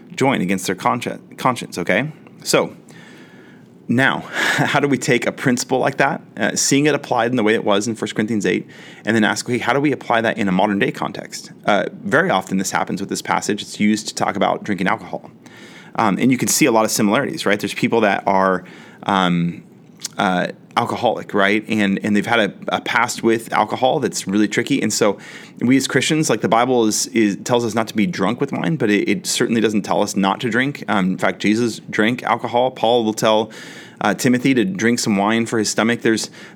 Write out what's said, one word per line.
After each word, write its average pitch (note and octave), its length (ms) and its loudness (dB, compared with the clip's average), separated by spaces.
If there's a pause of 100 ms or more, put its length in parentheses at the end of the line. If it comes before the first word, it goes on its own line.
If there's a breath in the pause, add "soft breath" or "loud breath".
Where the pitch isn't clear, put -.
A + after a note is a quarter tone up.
(160 loud breath)
join B2+ 240 0
against F#2+ 280 -4
their F#2+ 80 -2
consci-, B2 420 -2 (180)
conscience," - 440 -2
okay? G2+ 320 0 (320)
So, A#2 300 0 (1160 loud breath)
now, A#2 320 2
<laughs> - 120 -12
how - 480 0
do C#3+ 80 2
we B2+ 120 2
take B2 260 0
a G2+ 60 0
principle - 480 -2
like C#3 180 0
that, D3 240 0 (160)
uh, A2 160 0
seeing C#3+ 320 2
it D3 80 4
applied B2 380 0
in C3 60 0
the A2 60 2
way G#2+ 120 4
it - 80 -2
was G2+ 240 2
in A2+ 80 -4
First - 180 -6
Corinthians G#2+ 320 -2
eight, G2+ 220 0 (360 loud breath)
and A2 120 0
then G#2+ 80 2
ask, G#2 260 0
"Okay, A#2+ 80 0
how A#2 160 0
do C#3 60 2
we C#3+ 120 2
apply A#2 300 0
that A2 160 0
in G#2+ 100 -2
a F#2 40 2
modern G2 260 2
day B2+ 140 0
context?" - 600 -8 (140)
Uh, G2+ 200 2 (180)
very D3+ 260 2
often F#2+ 300 0
this G2 100 -4
happens F2 320 -2
with F#2+ 80 -8
this G2 140 -6
passage. F#2+ 400 -2
It's - 160 -10
used G#2 300 2
to - 40 -8
talk F#2 220 -2
about F#2+ 280 0
drinking F#2 240 -2
alcohol. - 440 -6 (640 loud breath)
Um, G#2 240 2
and B2 120 4
you B2 60 2
can A#2 120 -2
see - 160 2
a B2+ 60 4
lot A2 140 4
of G#2+ 60 -2
similarities, A#2+ 560 0
right? G#2 120 2
There's G2+ 140 -4
people A#2 280 0
that G2 260 2
are, F#2+ 360 2 (440 loud breath)
um, F2 560 0 (560)
uh, F#2 300 0 (260)
alcoholic, A2 600 -2
right? G#2 320 2
And, G2+ 360 0
and G#2 120 0
they've G2 100 2
had A#2 140 2
a, F#2 380 -2
a - 40 -6
past - 400 -2
with A2+ 320 0
alcohol A#2 460 2
that's G#2 280 -4
really G2+ 200 2
tricky. B2 340 0
And G#2+ 100 0
so G#2 280 0 (400 loud breath)
we B2+ 180 4
as C3+ 100 0
Christians, D#3 440 0
like, A2+ 100 0
the A#2 60 0
Bible A#2+ 400 4
is, - 260 -2
is, G#2 300 2
tells A#2+ 200 2
us A2 120 -2
not A2+ 140 -2
to - 60 -10
be G#2 120 2
drunk F#2 340 -2
with C#3+ 100 -4
wine, F2 260 -2
but B2 120 0
it, G#2 180 2
it G#2 200 -2
certainly A#2 340 0
doesn't G#2+ 220 2
tell F2+ 180 0
us G#2 140 -2
not G2 240 0
to B2 100 -4
drink. B2+ 380 -2
Um, F#2+ 240 2
in F2 80 -4
fact, F#2+ 200 0
Jesus G#2+ 400 0 (120)
drank A2 320 0
alcohol. A#2+ 480 0
Paul A#2+ 320 2
will G#2+ 100 0
tell, A2 380 2 (500 loud breath)
uh, G#2 140 2
Timothy B2+ 400 2
to A2+ 100 2
drink G#2+ 320 0
some A2 180 0
wine A2 300 2
for A2+ 140 -2
his G#2 100 -2
stomach. A2+ 320 0
There's, A2+ 300 0 (240 loud breath)